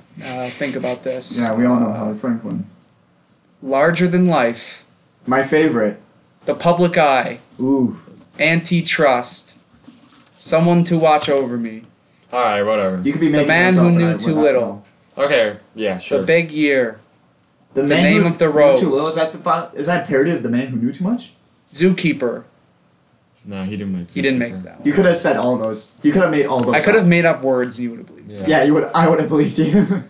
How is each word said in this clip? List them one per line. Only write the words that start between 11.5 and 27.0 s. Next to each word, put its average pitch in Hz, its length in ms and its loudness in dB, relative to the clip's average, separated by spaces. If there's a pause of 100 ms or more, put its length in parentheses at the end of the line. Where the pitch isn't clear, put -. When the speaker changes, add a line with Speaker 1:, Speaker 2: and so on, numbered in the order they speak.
Speaker 1:
Me. 113 260 -10 (480)
Speaker 3:
All 123 120 0
right, 101 200 0
whatever. 95 400 0
Speaker 2:
You 139 80 0
could 160 100 -6
be 165 60 4
Speaker 1:
The 147 60 2
Speaker 2:
making 147 140 2
Speaker 1:
Man 180 280 2
Speaker 2:
those 175 60 4
Speaker 1:
Who 175 60 4
Speaker 2:
up, 175 60 4
but 170 60 4
Speaker 1:
Knew 170 80 2
Speaker 2:
I 170 40 0
would 165 80 -4
Speaker 1:
Too 156 160 -2
Speaker 2:
not 151 60 0
Speaker 1:
Little. 131 200 2 (560)
Speaker 2:
know. 135 60 -2
Speaker 3:
Okay, 113 340 0 (180)
yeah, 101 220 -4
sure. 131 240 -2
Speaker 1:
The 92 40 -6
Big 165 260 0
Year. 135 480 0 (760)
Speaker 2:
The 135 80 0
Speaker 1:
The 143 60 -2
Speaker 2:
Man 147 160 2
Speaker 1:
Name 156 180 4
Speaker 2:
Who 170 60 2
Speaker 1:
of 165 100 -2
the 170 80 2
Speaker 2:
Knew 151 60 2
Speaker 1:
Rose. 143 280 6
Speaker 2:
Too 160 100 2
Little, 143 200 0
is 160 60 -4
that 160 160 -2
the - 60 -16
bo-, 170 380 -4
is 139 120 -6
that 175 160 0
a - 40 -12
parody 143 240 2
of 120 120 -4
The 120 60 -4
Man 127 180 -2
Who 127 100 -6
Knew 120 160 -2
Too 180 100 -8
Much? 240 300 -4 (400)
Speaker 1:
Zookeeper. 139 680 0 (1040)
Speaker 3:
Nah, 98 180 -10
he 98 140 -8
didn't 98 200 -6
make 87 140 -10
Speaker 1:
He - 100 -6
didn't 135 180 0
make 120 140 -6
Speaker 3:
Zookeeper. - 100 -12
Speaker 1:
that - 160 -20
one. - 80 -4
Speaker 2:
You 147 60 2
could 190 120 2
have 170 120 4
said 135 200 0
all 123 200 0
those. 110 460 -6
You 147 80 4
could 185 100 2
have 165 100 2
made 147 140 0
all 127 160 -2
those 123 140 0
Speaker 1:
I 156 60 2
could 202 140 2
have 214 80 4